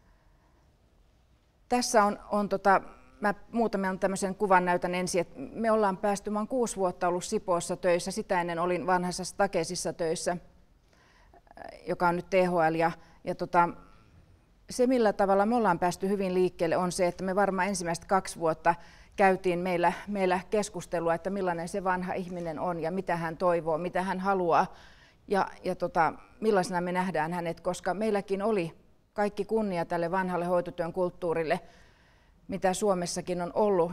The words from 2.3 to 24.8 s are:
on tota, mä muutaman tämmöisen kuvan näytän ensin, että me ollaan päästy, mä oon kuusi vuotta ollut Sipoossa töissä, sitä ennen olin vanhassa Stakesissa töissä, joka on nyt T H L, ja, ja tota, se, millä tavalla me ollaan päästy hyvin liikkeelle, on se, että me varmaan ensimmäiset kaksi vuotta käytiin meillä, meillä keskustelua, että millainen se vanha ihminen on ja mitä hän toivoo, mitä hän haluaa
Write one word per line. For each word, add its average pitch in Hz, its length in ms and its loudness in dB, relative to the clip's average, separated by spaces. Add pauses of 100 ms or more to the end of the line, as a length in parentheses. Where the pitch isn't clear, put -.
on 208 180 -2
tota, 190 320 4 (380)
mä 208 140 0 (180)
muutaman 196 480 -2
tämmöisen 190 360 -2
kuvan 185 300 4
näytän 180 300 0
ensin, 180 260 0
että - 180 -10
me 226 320 -2
ollaan 208 260 2
päästy, 202 320 -2
mä 208 100 -4
oon 214 80 -4
kuusi 247 280 -2
vuotta 185 320 -2
ollut 175 160 0
Sipoossa 185 520 -2
töissä, 175 360 0
sitä 196 300 -2
ennen 170 180 -4
olin 175 280 0
vanhassa 180 380 0
Stakesissa 175 680 -2
töissä, 175 440 -2 (1500)
joka 175 200 2
on 175 80 4
nyt 175 140 -6
T - 40 0
H 180 200 4 (180)
L, 165 40 0
ja, 165 160 4 (320)
ja 175 120 -6
tota, 175 340 2 (1000)
se, 240 180 2
millä 240 260 4
tavalla 196 320 4
me 226 100 2
ollaan 196 240 2
päästy 180 300 0
hyvin 190 240 0
liikkeelle, 175 440 2
on 180 140 0
se, 180 160 0
että 175 160 -4
me 190 120 -4
varmaan 190 320 2
ensimmäiset 170 380 -4
kaksi - 340 -2
vuotta 165 360 2 (400)
käytiin 185 440 2
meillä, 175 340 2 (140)
meillä 190 320 0 (100)
keskustelua, 170 640 -2
että 170 160 -4
millainen 180 380 -4
se 190 160 -6
vanha 180 300 -2
ihminen 175 460 -6
on 170 200 -4
ja 160 120 -4
mitä 185 240 -2
hän 165 220 -4
toivoo, 170 400 0
mitä 175 240 -4
hän 185 180 -4
haluaa 185 560 2 (520)